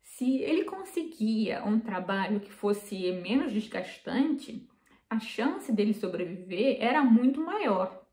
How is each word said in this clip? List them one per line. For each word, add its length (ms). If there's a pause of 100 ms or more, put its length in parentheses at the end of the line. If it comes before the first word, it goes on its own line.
Se 360
ele 260
conseguia 1000
um 140
trabalho 600
que 120
fosse 600
menos 400
desgastante, 1160 (420)
a 100
chance 520
dele 220
sobreviver 880
era 240
muito 380
maior. 720